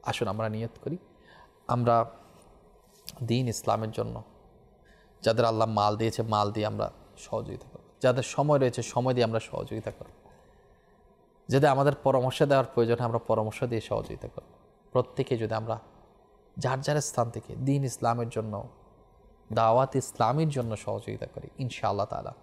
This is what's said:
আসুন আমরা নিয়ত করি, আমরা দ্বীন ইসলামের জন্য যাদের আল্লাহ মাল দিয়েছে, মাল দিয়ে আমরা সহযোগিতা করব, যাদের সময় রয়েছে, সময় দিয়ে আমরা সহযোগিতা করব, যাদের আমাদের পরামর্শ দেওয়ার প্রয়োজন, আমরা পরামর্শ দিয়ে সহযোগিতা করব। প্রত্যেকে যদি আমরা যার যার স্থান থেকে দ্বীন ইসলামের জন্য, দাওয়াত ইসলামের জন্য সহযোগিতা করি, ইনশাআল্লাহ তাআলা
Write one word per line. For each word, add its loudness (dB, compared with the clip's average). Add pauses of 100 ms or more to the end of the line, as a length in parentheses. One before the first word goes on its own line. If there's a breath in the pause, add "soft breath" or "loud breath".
আসুন -4
আমরা -4
নিয়ত -6 (140)
করি, -6 (680 loud breath)
আমরা 6 (1120 loud breath)
দ্বীন 0
ইসলামের -2
জন্য -6 (1000 soft breath)
যাদের 2
আল্লাহ 2
মাল 2
দিয়েছে, 0
মাল 2
দিয়ে -2
আমরা -2 (260)
সহযোগিতা -8
করব, -20 (160)
যাদের 4
সময় 2
রয়েছে, 0
সময় -2
দিয়ে 4
আমরা 0
সহযোগিতা -8
করব, -18 (1400 soft breath)
যাদের 6
আমাদের 4 (100)
পরামর্শ 2
দেওয়ার 4 (100)
প্রয়োজন, 2
আমরা 0
পরামর্শ -2
দিয়ে -2
সহযোগিতা -6
করব। -16 (460)
প্রত্যেকে -2
যদি -4
আমরা -4 (800)
যার -2
যার 0
স্থান -2
থেকে -12
দ্বীন 0
ইসলামের -2
জন্য, -6 (840)
দাওয়াত 4
ইসলামের 0
জন্য -4
সহযোগিতা -8
করি, -14 (100)
ইনশাআল্লাহ -2
তাআলা -8